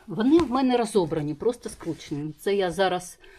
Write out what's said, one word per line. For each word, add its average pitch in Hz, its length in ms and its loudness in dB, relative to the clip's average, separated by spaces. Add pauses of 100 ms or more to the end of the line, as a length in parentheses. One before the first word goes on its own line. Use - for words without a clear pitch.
Вони 220 300 4
в 320 140 2
мене 254 260 2
розобрані, 156 580 0
просто 220 340 -4
скручені. 151 640 -8
Це 202 220 -2
я 185 160 0
зараз, 180 480 -2 (200)